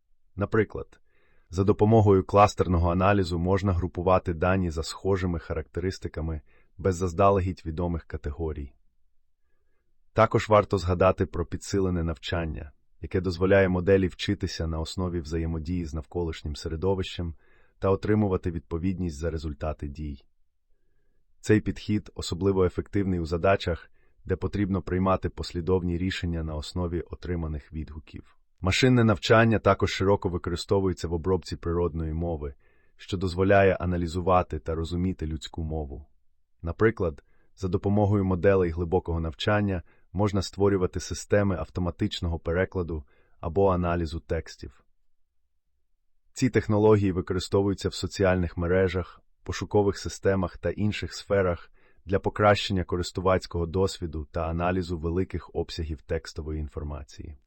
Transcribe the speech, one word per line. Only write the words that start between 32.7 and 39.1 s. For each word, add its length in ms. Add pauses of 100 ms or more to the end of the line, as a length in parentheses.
що 200
дозволяє 580
аналізувати 840
та 160
розуміти 520
людську 360
мову. 440 (560)
Наприклад, 600 (320)
за 120
допомогою 560
моделей 460
глибокого 500